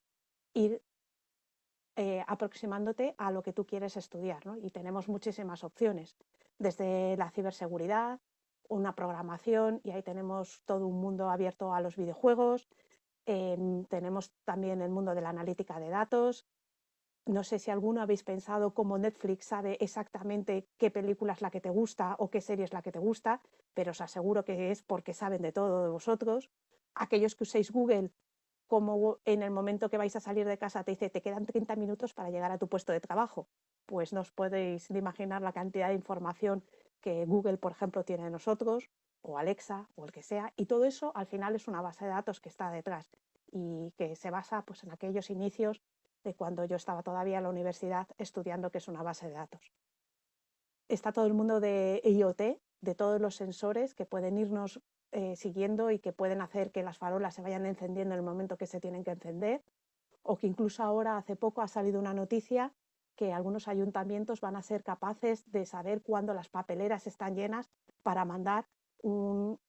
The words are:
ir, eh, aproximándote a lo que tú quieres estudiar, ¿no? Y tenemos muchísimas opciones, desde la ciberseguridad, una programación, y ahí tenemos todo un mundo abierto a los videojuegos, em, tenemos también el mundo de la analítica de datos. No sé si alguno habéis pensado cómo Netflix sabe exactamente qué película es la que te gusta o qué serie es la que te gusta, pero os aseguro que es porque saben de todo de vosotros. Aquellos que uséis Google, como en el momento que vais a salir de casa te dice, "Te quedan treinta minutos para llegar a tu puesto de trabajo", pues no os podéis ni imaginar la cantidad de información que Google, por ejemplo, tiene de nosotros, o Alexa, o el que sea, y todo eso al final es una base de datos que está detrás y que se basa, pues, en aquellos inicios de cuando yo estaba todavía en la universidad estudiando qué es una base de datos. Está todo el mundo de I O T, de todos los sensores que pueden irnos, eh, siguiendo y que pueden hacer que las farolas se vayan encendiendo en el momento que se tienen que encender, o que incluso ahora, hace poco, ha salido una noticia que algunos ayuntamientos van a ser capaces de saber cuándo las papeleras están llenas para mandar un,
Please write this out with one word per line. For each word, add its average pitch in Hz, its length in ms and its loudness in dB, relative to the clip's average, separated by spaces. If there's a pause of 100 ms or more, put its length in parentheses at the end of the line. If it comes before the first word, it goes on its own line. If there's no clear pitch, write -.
(540)
ir, 214 280 4 (1160)
eh, 190 320 0
aproximándote 214 920 -2
a 196 140 0
lo 190 120 -2
que 185 100 -4
tú 202 120 0
quieres 196 300 -4
estudiar, 180 500 -6
¿no? 208 120 -8
Y 196 140 -8
tenemos 185 360 -4
muchísimas 196 560 -4
opciones, 175 540 0 (400)
desde 185 600 2
la 190 120 0
ciberseguridad, 190 880 -2 (480)
una 196 280 0
programación, 180 880 2
y 196 80 -6
ahí 190 100 -4
tenemos 190 640 -6
todo 190 220 0
un 185 120 0
mundo 190 300 0
abierto 185 440 0
a 175 80 2
los 175 160 -4
videojuegos, 240 720 4 (580)
em, 185 600 0
tenemos 185 460 -4 (120)
también 190 380 -2
el 180 80 -2
mundo 190 240 0
de 175 80 -2
la 165 80 -4
analítica 170 500 -4
de 160 100 -6
datos. 240 580 2 (800)
No 196 160 2
sé 208 140 -2
si 208 140 -2
alguno 214 300 2
habéis 202 220 2
pensado 202 500 0
cómo 196 240 2
Netflix 196 480 0
sabe 202 340 -2
exactamente 202 880 -2 (100)
qué 214 140 6
película 202 420 0
es - 80 -6
la 190 80 0
que 180 120 -6
te 185 100 -2
gusta 202 480 2
o 196 100 2
qué 208 100 2
serie 196 260 -2
es - 80 -6
la 180 80 -2
que 180 100 -6
te 170 80 -6
gusta, 226 420 2 (320)
pero 175 180 0
os - 100 -6
aseguro 196 420 0
que 185 280 0
es 208 120 -4
porque 180 300 -2
saben 196 280 -2
de 160 100 0
todo 185 320 2
de 170 60 2
vosotros. 226 640 0 (420)
Aquellos 214 420 4
que - 80 -2
uséis 208 280 2
Google, 226 400 4 (560)
como 208 580 4
en 208 160 4
el 202 100 0
momento 202 380 0
que 220 80 0
vais 208 180 0
a 214 40 -2
salir 202 280 0
de 202 100 0
casa 196 260 -4
te 196 80 -2
dice, 190 180 0
"Te 185 120 -4
quedan 202 240 -4
treinta 226 300 0
minutos 208 380 -2
para 180 160 -6
llegar 175 220 0
a 185 80 -2
tu 190 80 0
puesto 185 260 0
de 170 60 2
trabajo", 202 480 -2 (380)
pues 175 280 -2
no 190 80 0
os 180 100 -6
podéis 190 600 -2
ni 196 80 0
imaginar 190 420 -4
la 185 100 -2
cantidad 190 380 0
de 196 60 4
información 185 680 -2 (380)
que 170 240 0
Google, 196 320 4
por 185 140 -2
ejemplo, 185 320 -2
tiene 170 220 -2
de 170 60 -4
nosotros, 220 580 0 (320)
o 147 160 -8
Alexa, 196 580 -2
o 151 100 -14
el - 60 -14
que - 120 -18
sea, 208 320 -4
y 202 100 0
todo 240 200 6
eso 285 300 0
al 196 120 -4
final 202 280 -2
es 214 120 -6
una 180 140 -4
base 180 240 -6
de 196 60 -2
datos 196 280 -4
que 165 100 -16
está 180 220 -6
detrás 170 400 -6 (400)
y 170 460 -6
que 160 180 -4
se 180 160 -8
basa, 196 320 -4
pues, 196 200 -16
en 180 80 -14
aquellos 190 380 -4
inicios 202 520 -2 (420)
de 190 100 -6
cuando 175 320 -2
yo 180 100 -2
estaba 175 280 -4
todavía 185 340 0
en 185 60 0
la 180 60 0
universidad 180 580 -2 (100)
estudiando 180 540 -4
qué 180 80 -4
es - 80 -16
una 165 160 -6
base 170 240 -6
de 151 60 -10
datos. 160 380 -14 (1200)
Está 214 220 0
todo 220 160 4
el 214 80 4
mundo 220 240 4
de 196 440 2
I 202 200 8
O 185 100 4
T, 226 260 0 (220)
de 180 140 -2
todos 208 260 2
los 202 140 0
sensores 208 580 -2
que 185 140 -8
pueden 190 320 0
irnos, 202 420 -2 (300)
eh, 190 240 -4
siguiendo 208 560 0
y 208 80 2
que 180 120 -4
pueden 190 300 0
hacer 190 300 -2
que 190 100 -2
las 175 160 -6
farolas 180 380 -2
se 185 80 -12
vayan 190 240 -2
encendiendo 185 480 -2
en 180 40 0
el 175 60 -2
momento 185 320 -4
que 185 80 -6
se 180 140 -6
tienen 180 240 -6
que 175 80 -4
encender, 180 520 -2 (600)
o 190 140 2
que 208 100 0
incluso 208 340 0
ahora, 220 360 2
hace 196 180 -4
poco, 226 260 0
ha 208 60 0
salido 202 320 2
una 196 160 0
noticia 233 580 0 (420)
que 196 160 0
algunos 196 380 -2
ayuntamientos 202 720 -2
van 196 160 -4
a 185 40 -8
ser 202 220 -4
capaces 214 640 -2
de 196 160 0
saber 196 360 -4
cuándo 208 320 0
las 175 160 -6
papeleras 190 580 -2
están 190 280 -4
llenas 214 340 -2 (340)
para 185 220 4
mandar 185 420 0 (340)
un, 202 560 0 (120)